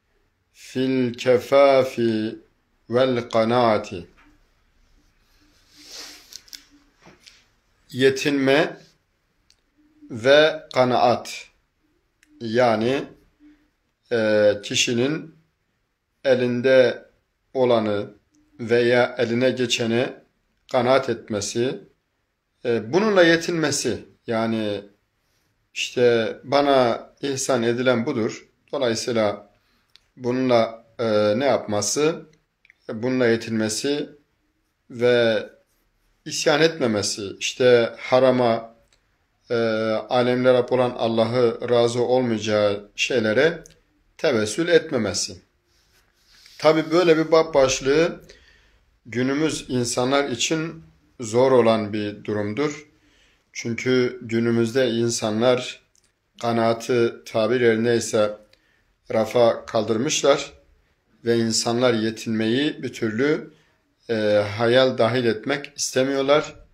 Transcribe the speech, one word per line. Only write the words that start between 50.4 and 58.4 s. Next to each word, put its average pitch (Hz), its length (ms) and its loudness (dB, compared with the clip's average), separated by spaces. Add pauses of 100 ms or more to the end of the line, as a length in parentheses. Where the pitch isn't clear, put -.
zor 123 320 0
olan 113 420 2
bir 104 300 -8
durumdur. 107 640 -6 (680)
Çünkü 123 680 -4
günümüzde 117 680 0
insanlar 117 920 -2 (580)
kanaatı 117 840 0
tabir 117 360 -2
yerindeyse 113 760 0 (760)